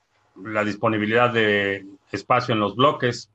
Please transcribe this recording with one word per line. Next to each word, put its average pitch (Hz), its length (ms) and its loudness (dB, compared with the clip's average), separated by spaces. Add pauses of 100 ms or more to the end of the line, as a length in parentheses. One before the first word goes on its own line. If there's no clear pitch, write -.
(440)
la 107 200 -4
disponibilidad 110 680 0
de 101 540 0 (260)
espacio 123 420 0
en 107 80 0
los 98 140 -2
bloques. 131 600 0